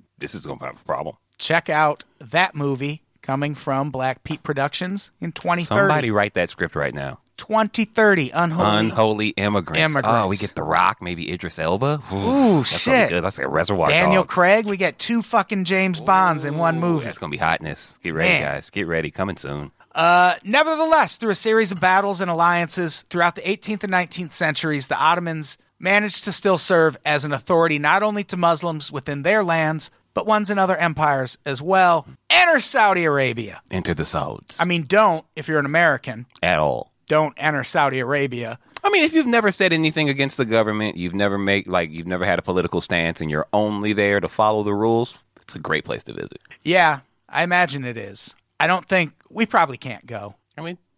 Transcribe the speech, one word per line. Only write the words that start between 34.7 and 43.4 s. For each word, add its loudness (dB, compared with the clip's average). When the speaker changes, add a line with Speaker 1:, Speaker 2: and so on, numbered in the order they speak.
Speaker 2:
don't 4
if -10
you're 2
an -2
American. 0
Speaker 1:
At 2
all. 0
Speaker 2:
Don't 2
enter -2
Saudi 0
Arabia. -4
Speaker 1:
I 2
mean, 2
if 0
you've 2
never 2
said 2
anything 0
against -2
the 2
government, 0
you've -4
never 2
make, 0
like, -2
you've -12
never -2
had 2
a -6
political -2
stance, -2
and -4
you're -2